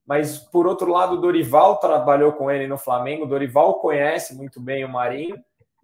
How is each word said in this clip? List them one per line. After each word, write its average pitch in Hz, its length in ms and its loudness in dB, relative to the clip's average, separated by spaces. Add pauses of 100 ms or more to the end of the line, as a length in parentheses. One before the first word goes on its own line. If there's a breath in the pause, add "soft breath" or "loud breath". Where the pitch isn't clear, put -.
mas, 147 340 -2
por 175 280 0
outro 180 240 -2
lado, 180 240 2
o 175 60 -4
Dorival 165 560 4
trabalhou 147 560 2
com 139 180 -4
ele 139 160 -2
no 139 100 -6
Flamengo, 131 460 -4
o 143 40 -6
Dorival 139 520 0
conhece 151 560 -2
muito 135 240 -16
bem 131 240 -6
o 131 60 -8
Marinho 135 520 -6 (420)